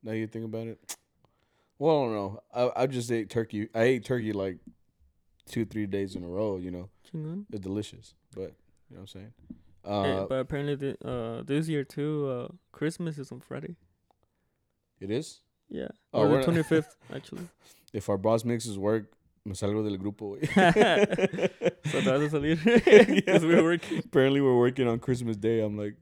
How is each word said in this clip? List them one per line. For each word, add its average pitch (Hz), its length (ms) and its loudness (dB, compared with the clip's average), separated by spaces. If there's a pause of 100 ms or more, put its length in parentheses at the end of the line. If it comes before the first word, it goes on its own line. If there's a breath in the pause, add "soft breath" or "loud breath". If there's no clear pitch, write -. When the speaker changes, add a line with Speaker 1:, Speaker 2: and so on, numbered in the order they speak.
Speaker 1:
Now 110 120 -10
you 110 120 -4
think 113 200 -10
about 113 200 -8
it. - 300 -14 (840)
Well, 151 220 2
I 135 60 2
don't 113 100 -2
know. 101 240 -6 (360)
I, 120 80 0
I 131 40 4
just 123 240 -6
ate 113 180 -2
turkey. 110 460 -4
I 113 80 2
ate 127 220 2
turkey, 113 280 -4
like, 98 240 -4 (880)
two, 113 200 -4
three 107 200 -6
days 98 300 -4
in 90 80 -10
a 87 40 -12
row, 95 300 -4
you 90 140 -8
know? 90 180 -12 (240)
Speaker 2:
Chingon. 165 380 -10
Speaker 1:
It's 107 80 -10
delicious, 98 560 -8 (180)
but, 95 200 -12 (360)
you 90 60 -20
know - 20 -20
what - 40 -18
I'm 98 60 -18
saying? 101 260 -20 (500)
Speaker 2:
Hey, 98 340 0
Speaker 1:
Uh, 98 80 -4
Speaker 2:
but 131 140 -2
apparently, 143 360 -4
the, 135 320 -6
uh, 120 360 -6
this 143 240 -2
year, 147 160 -2
too, 147 440 -4
uh, 123 200 -6 (240)
Christmas 160 480 -6
is 131 120 -14
on 127 80 -14
Friday. 156 360 -12 (1200)
Speaker 1:
It 98 120 -8
is? 139 300 -6 (280)
Speaker 2:
Yeah. - 200 -10 (240)
Speaker 1:
Oh, - 80 0
Speaker 2:
Or - 40 6
the - 60 4
Speaker 1:
we're 127 80 6
not 131 60 -2
Speaker 2:
twenty-fifth, 160 580 2
Speaker 1:
<laughs> - 100 -18
Speaker 2:
actually. 170 340 -14 (460 soft breath)
Speaker 1:
If 101 160 -6
our 101 80 0
boss 110 280 2
makes 120 220 -2
us 101 100 -6
work, 107 340 0 (340)
me 101 80 -8
salgo 104 340 -2
del 101 100 -4
grupo, 101 420 -8
güey. 151 100 -2
Speaker 2:
<laughs> 185 1400 2
So 147 160 -2
te 131 40 0
vas 131 160 2
a 147 80 0
salir. 151 280 0
<laughs> 220 640 8
Speaker 1:
<laughs> - 60 -4
Yeah. 190 60 4
Speaker 2:
'Cause 175 120 4
we're 165 180 6
working. 170 360 0
Speaker 1:
Apparently, 139 420 2
we're 127 160 4
working 123 300 4
on 117 120 0
Christmas 120 380 -4
Day. 113 240 0
I'm 104 160 -2
like, 104 240 -8